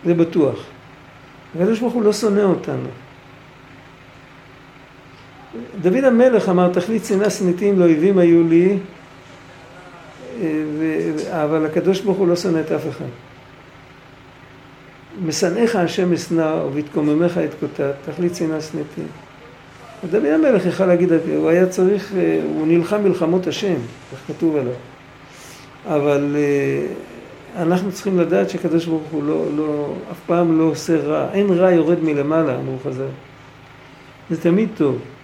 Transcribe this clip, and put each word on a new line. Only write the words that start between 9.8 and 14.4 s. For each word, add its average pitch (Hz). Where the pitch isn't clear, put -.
אה, 156
ו-, 160
אבל 156
הקדוש 180
ברוך 190
הוא 190
לא 170
שונא 170
את 156
אף 156
אחד. 135